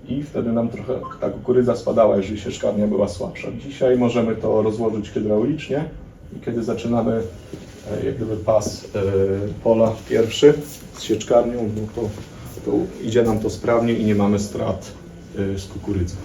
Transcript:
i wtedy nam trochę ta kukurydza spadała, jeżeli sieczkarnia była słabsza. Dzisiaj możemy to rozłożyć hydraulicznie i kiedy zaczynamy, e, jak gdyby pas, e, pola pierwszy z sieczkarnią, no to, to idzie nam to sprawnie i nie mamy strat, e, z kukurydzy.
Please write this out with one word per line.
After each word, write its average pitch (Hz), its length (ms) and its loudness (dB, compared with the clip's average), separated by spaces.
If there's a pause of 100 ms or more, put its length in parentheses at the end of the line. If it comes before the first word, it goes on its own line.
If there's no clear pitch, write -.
i - 140 -4
wtedy 120 300 -4
nam 117 160 0
trochę - 260 -6 (260)
ta 98 100 -2
kukurydza 120 460 2
spadała, 107 400 4
jeżeli 101 240 -2
sieczkarnia 104 460 0
była 98 220 2
słabsza. - 400 -8 (200)
Dzisiaj 127 300 4
możemy 113 380 2
to 107 260 2
rozłożyć 107 480 0
hydraulicznie 131 760 0 (520)
i - 40 -12
kiedy 117 220 -4
zaczynamy, 113 600 0 (800)
e, 95 40 -2
jak - 100 -2
gdyby 110 200 -4
pas, - 480 0
e, - 160 -4 (640)
pola 110 280 6 (160)
pierwszy 117 460 6 (400)
z - 80 -14
sieczkarnią, 120 760 2
no 107 60 -4 (120)
to, 113 140 -2 (560)
to - 120 2 (260)
idzie 117 200 4
nam 110 180 2
to 110 100 0
sprawnie 117 420 2
i 117 120 2
nie 107 100 4
mamy 101 240 4
strat, 101 540 -4 (600)
e, 95 40 -6
z - 80 -10
kukurydzy. 90 580 -4